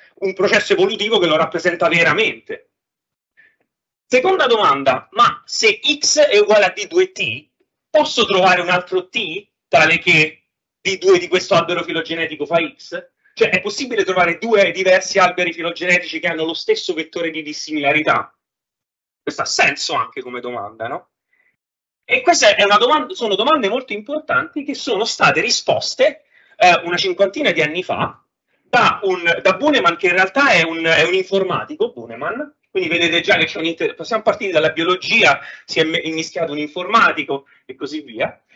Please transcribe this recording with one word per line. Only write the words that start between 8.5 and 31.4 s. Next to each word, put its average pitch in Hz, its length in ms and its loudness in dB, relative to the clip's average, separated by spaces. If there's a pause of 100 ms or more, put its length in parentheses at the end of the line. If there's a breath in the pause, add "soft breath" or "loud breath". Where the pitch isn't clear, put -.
un 175 100 -4
altro 180 380 -2
t 196 380 -8 (220)
tale 160 300 4
che 156 480 0 (340)
D 190 180 -6
due 180 220 4
di 165 80 -10
questo 180 260 0
albero 175 300 0
filogenetico 160 600 -6
fa 165 120 -2
x? 170 540 -6 (240)
Cioè, 151 160 2
è 190 100 0
possibile 220 420 -4
trovare 175 360 0
due 202 340 2
diversi 185 480 2
alberi 175 320 0
filogenetici 170 680 -4
che 175 80 -6
hanno 160 180 -4
lo 165 100 -4
stesso - 380 -4
vettore 160 380 -6
di 156 120 -8
dissimilarità? 147 960 -4 (840)
Questo - 200 -6
ha - 20 -2
senso 139 500 -2
anche 131 280 -6
come 123 180 -10
domanda, 113 480 -10
no? 151 220 -10 (1000)
E 254 120 0
queste 240 320 4
è 202 100 2
una 202 140 4
domanda, 269 340 2
sono 214 220 -4
domande 247 340 2
molto 254 240 -4
importanti 285 720 -6
che 277 80 -8
sono - 320 -4
state - 380 0
risposte, - 840 -2 (320 soft breath)
eh, 175 280 6
una 175 120 -4
cinquantina 190 540 0
di 156 100 0
anni 156 220 -2
fa - 420 -6 (380)
da - 400 2
un, 180 200 0 (200)
da 190 100 4
Buneman, 202 460 2
che 185 80 -2
in 175 60 2
realtà 214 400 2
è 170 100 4
un, 165 220 -4
è 160 180 2
un 175 100 0
informatico, 190 800 -2